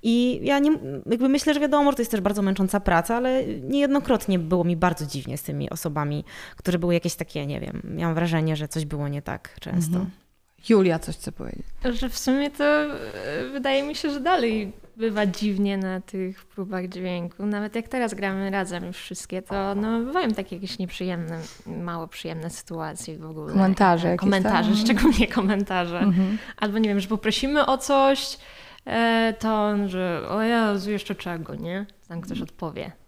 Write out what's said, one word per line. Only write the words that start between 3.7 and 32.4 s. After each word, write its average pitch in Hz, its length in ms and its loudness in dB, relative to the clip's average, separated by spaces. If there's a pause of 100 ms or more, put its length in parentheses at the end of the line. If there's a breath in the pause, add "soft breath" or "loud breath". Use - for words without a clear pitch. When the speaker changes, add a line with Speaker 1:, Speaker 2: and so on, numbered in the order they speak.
Speaker 1:
było 170 260 2
mi 175 120 2
bardzo 165 300 0
dziwnie 139 320 -6
z - 40 -10
tymi 143 280 -4
osobami, 160 220 -6 (640 loud breath)
które 180 220 0
były 175 160 2
jakieś 170 200 0
takie, 151 320 -6
nie 143 140 -4
wiem, - 240 -8
miałam 165 300 -2
wrażenie, 160 420 2
że 147 120 -6
coś 156 160 -4
było 147 240 -4
nie 143 140 -6
tak - 280 -10 (100)
często. 170 360 -2
Speaker 2:
Mhm. 185 140 -2 (580)
Julia 190 300 6
coś - 180 -8
chce - 160 -10
powiedzieć. - 340 -10 (240)
Speaker 3:
Że 240 180 -2
w - 100 -6
sumie 277 320 0
to, 285 140 -2
e, 294 240 4 (640)
wydaje 277 300 0
mi 294 120 -4
się, 302 160 -2
że 285 100 -4
dalej 233 520 2 (240)
bywa 214 300 0
dziwnie 196 520 0
na 185 220 -4
tych 190 440 -8
próbach 185 440 -8
dźwięku. 180 580 -6
Nawet 208 300 -4
jak 233 120 -6
teraz 233 260 -2
gramy 190 360 -4
razem 185 340 -4
już 180 120 -10
wszystkie, - 460 -10
to, 196 320 -4
no, 220 260 0
bywają 277 300 0
takie 196 260 -4
jakieś 185 220 -10
nieprzyjemne, 175 600 -4 (280)
mało 170 420 -8
przyjemne 165 420 -8
sytuacje 160 680 -10
w 156 120 -12
ogóle. 156 220 -8
Speaker 2:
Komentarze 190 560 6
Speaker 3:
E, - 20 4
Speaker 2:
jakieś 175 100 0
Speaker 3:
komentarze, 196 500 4
Speaker 2:
tam? 214 100 6
Speaker 3:
szczególnie 226 480 6
komentarze. 190 720 0
Speaker 2:
Mhm. 190 380 4 (180 loud breath)
Speaker 3:
Albo, 208 220 -2
nie 220 100 2
wiem, 202 120 2
że 190 80 -6
poprosimy 262 580 2
o 262 120 2
coś, 269 600 2 (480 loud breath)
e, 226 520 2
to 220 260 2
on, 202 240 2
że 185 400 -2
„O 214 140 0
Jezu, 214 480 2
jeszcze 208 240 -4
czego”, 165 400 -8
nie? 175 320 -6 (220)
Tam 170 120 -8
ktoś - 180 -8
Speaker 2:
Mhm. 170 160 -6